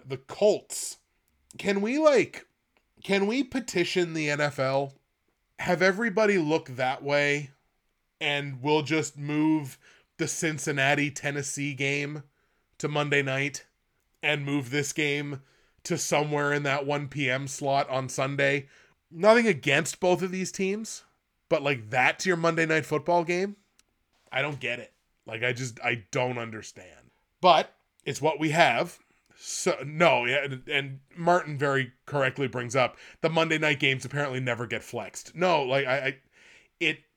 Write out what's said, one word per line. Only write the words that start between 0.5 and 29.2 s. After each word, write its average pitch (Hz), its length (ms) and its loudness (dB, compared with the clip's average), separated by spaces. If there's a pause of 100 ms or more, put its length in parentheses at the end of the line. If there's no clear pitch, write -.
Can 196 220 -2
we, 233 200 0
like, 285 480 4 (540)
can 196 260 0
we 254 180 0
petition 175 680 -2
the 156 160 -2
N 147 120 0
F 143 180 0
L? 135 340 0 (640)
Have 175 220 0
everybody 202 560 2
look 156 320 0
that 127 320 -2
way, 143 500 0 (680)
and 143 420 -4
we'll 151 200 2
just 147 360 -2
move 151 600 0 (400)
the 160 100 -2
Cincinnati, 143 840 0
Tennessee 143 640 -6
game 143 480 -4 (560)
to 151 100 -4
Monday 147 320 2
night 135 440 -4 (560)
and 147 220 0
move 139 260 -2
this 139 220 -2
game 143 500 -4 (420)
to 170 140 -4
somewhere 147 540 0
in 147 120 0
that 139 220 0
one 147 220 -2
P 135 220 -2
M 135 180 -2
slot 139 420 -2
on 131 200 -4
Sunday. 139 580 0 (480)
Nothing 220 300 6
against 147 540 0
both 180 240 2
of 185 80 -4
these 185 200 -6
teams. 202 520 -6 (460)
But, 151 140 2
like, 123 260 -2
that's 131 360 2
your 180 120 2
Monday 165 280 2
Night 156 200 0
Football 170 380 0
game? 180 320 -2 (760)
I 131 100 -2
don't 143 180 -4
get 120 200 -6
it. 110 120 -18 (340)
Like, 113 180 -8
I 123 100 0
just, 120 300 -8
I 120 280 -2
don't 127 260 -2
understand. 107 760 -14 (300)
But 175 320 6 (300)
it's 139 180 -6
what 147 180 0
we 156 100 0
have. 151 500 4 (360)